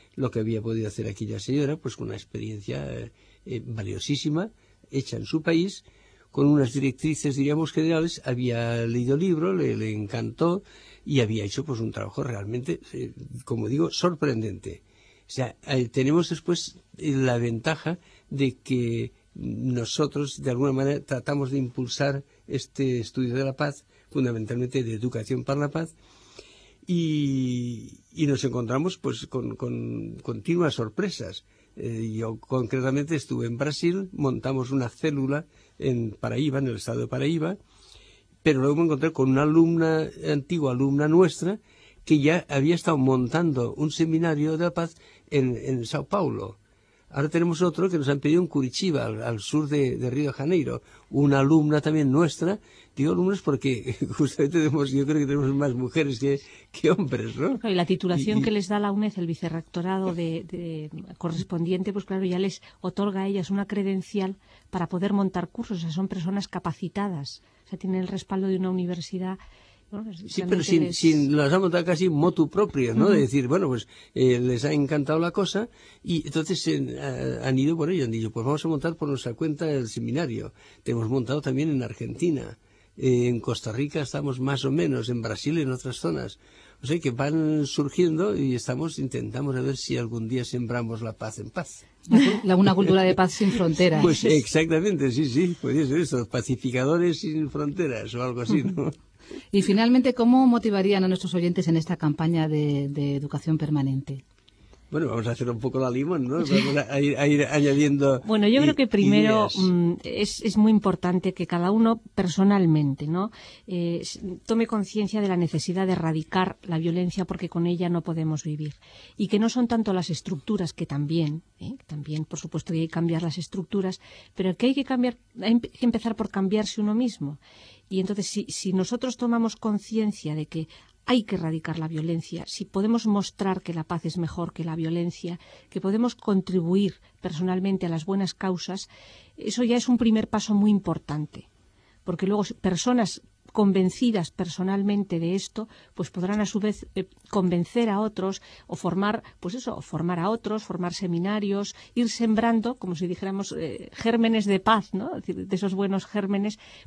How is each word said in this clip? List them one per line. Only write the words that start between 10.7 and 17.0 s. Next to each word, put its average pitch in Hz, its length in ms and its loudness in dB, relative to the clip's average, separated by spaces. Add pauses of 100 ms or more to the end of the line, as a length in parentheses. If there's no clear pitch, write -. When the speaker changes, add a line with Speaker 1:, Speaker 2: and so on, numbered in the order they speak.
Speaker 1:
y 135 180 2
había 107 240 0
hecho, 117 200 -6
pues, 123 140 -6
un 110 120 -4
trabajo 107 300 -8
realmente, 123 580 -6 (140)
eh, 120 200 -10 (300)
como 113 260 -4
digo, 156 200 0
sorprendente. 113 960 -2 (380)
O - 100 -20
sea, 123 240 -4 (120)
eh, 127 220 0
tenemos 147 400 2
después, - 480 -4 (200)
eh, 147 180 -2